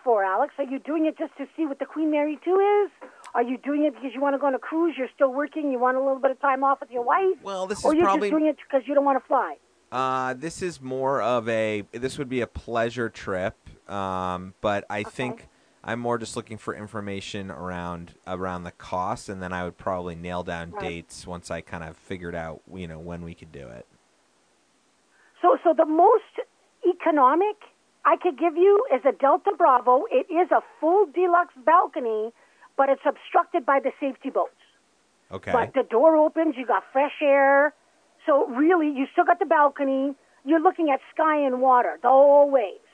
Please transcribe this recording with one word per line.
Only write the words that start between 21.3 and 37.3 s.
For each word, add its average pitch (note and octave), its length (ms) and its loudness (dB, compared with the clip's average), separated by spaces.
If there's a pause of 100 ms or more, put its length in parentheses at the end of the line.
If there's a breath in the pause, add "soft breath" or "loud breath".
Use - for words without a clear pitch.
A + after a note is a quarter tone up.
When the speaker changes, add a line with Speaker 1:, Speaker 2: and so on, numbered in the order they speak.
Speaker 2:
I E2+ 100 -8
kind E2+ 220 -14
of D#2+ 120 -14
figured F2 400 -12
out, D#2+ 260 -10 (120)
you F#2 140 -12
know, F2 120 -14
when E2+ 240 -12
we E2+ 120 -14
could D#2+ 160 -20
do C#2 160 -16
it. A#1 180 -18 (1600 soft breath)
Speaker 1:
So, F4 220 4
so E4+ 100 4
the D#4+ 120 4
most F4 540 4 (480)
economic E4 680 2 (480)
I D#4 120 4
could E4+ 200 -2
give D#4 200 -2
you G4+ 360 6
is C4 120 0
a C4+ 80 4
Delta E4 440 2
Bravo. B3+ 540 4
It C4+ 180 0
is F4 220 2
a A#3+ 100 4 (180)
full F#4 260 4
deluxe F4 500 0
balcony, B3 800 0 (420 soft breath)
but C#4 140 2
it's C4+ 160 0
obstructed D#4+ 600 -2
by C#4 140 2
the C4 200 -4
safety C4+ 300 -6
boats. F3 260 -2 (760)
Speaker 2:
Okay. F#2+ 220 -10
Speaker 1:
But C#3+ 200 0
the B3+ 100 0
door D4+ 340 4
opens, D#4 400 0
you B3+ 80 -8
got A3 260 0
fresh C#4 300 -2
air. C#4 520 4 (520)